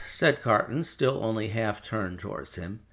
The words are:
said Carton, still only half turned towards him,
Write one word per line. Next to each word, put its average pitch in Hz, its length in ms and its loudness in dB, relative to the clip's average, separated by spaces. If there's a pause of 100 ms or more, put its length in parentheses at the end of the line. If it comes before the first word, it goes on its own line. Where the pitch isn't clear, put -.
said - 340 2
Carton, 127 440 4
still - 360 0
only 110 280 0
half 107 320 -2
turned 92 380 -4
towards 101 360 -8
him, 92 260 -8 (120)